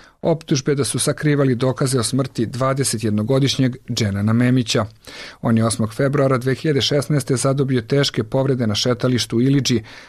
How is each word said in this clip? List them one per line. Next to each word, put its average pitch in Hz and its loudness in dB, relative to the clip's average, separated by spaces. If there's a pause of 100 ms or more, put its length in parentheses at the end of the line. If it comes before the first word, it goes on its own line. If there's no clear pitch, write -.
(220)
optužbe 156 0
da 143 0
su - -4
sakrivali 143 2
dokaze 131 0
o 120 0
smrti 127 -2
dvadesetjednogodišnjeg 123 0 (140)
Dženana 107 0
Memića. 123 2 (540)
On 113 2
je 110 2
osmog 110 -2
februara 135 2
dve 131 0
hiljade 139 0
šesnaeste 139 0
zadobio 135 0
teške 139 0
povrede 131 0
na 104 0
šetalištu 123 0
u 113 2
Iliđi, 127 2 (260)